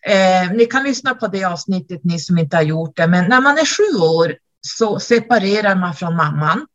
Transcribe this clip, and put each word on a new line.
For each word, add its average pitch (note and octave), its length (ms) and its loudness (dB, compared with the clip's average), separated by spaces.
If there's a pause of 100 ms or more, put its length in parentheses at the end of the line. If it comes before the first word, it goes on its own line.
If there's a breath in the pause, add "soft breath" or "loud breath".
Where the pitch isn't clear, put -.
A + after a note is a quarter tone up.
Eh, F#3 480 2
ni A#3 100 4
kan B3+ 180 -2
lyssna C#4 320 -4
på A#3 120 -6
det F#3+ 160 -4
avsnittet, F3+ 600 -6
ni E3+ 160 -2
som E3+ 180 -2
inte D#3+ 180 0
har E3 80 4
gjort D#3+ 320 -4
det. E3 120 0
Men F3+ 220 2
när B3+ 120 4
man C#4+ 160 2
är D#4+ 80 2
sju G4+ 340 0
år E3 360 2 (320)
så G#3 320 -2
separerar G#3 760 0
man F3+ 180 -2
från E3+ 220 -6
mamman. D#3 600 -2